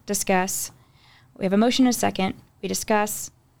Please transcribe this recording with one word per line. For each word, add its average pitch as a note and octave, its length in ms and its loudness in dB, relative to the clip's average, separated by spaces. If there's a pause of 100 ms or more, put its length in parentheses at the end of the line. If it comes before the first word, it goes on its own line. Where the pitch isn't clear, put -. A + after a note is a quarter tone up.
discuss. G3 680 -2 (680)
We G3+ 60 -4
have F#3 80 -2
a G3+ 40 4
motion B3 300 4
and B3 80 2
a - 40 -4
second. G3 360 -2 (260)
We F#3+ 80 -8
discuss. G#3 640 -2 (300)